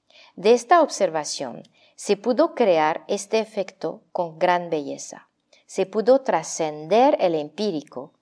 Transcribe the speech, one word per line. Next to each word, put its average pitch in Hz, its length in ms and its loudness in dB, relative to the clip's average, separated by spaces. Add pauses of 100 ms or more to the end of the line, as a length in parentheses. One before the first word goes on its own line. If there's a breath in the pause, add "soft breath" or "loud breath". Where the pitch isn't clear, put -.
(340 soft breath)
De 196 180 2
esta 247 300 4
observación 156 800 -4 (320 soft breath)
se - 240 -2
pudo 254 360 0
crear 165 540 2
este 208 300 -2
efecto 196 640 -8 (100)
con 165 260 -6
gran 175 300 0
belleza. 139 600 -8 (360 soft breath)
Se 190 220 -4
pudo 220 340 2
trascender 170 1000 0
el 175 140 2
empírico 151 880 -6